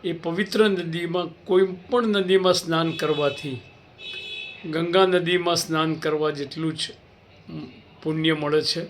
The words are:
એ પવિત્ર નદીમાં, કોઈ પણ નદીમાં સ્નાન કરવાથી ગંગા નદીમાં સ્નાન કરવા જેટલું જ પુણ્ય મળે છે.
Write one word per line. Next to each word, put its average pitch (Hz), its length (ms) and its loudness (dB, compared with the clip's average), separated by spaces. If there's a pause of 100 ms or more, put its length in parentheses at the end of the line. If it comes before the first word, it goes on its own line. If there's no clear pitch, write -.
એ 175 80 -2
પવિત્ર 196 560 0
નદીમાં, 170 760 -4
કોઈ 190 220 4 (240)
પણ 240 160 2
નદીમાં 190 480 4
સ્નાન 165 380 0
કરવાથી 147 680 -2 (1040)
ગંગા 170 420 4
નદીમાં 175 500 2
સ્નાન 160 380 0
કરવા 151 360 0
જેટલું 147 440 -6
જ 156 60 -10 (1200)
પુણ્ય 156 320 0
મળે 151 280 2
છે. 165 280 -4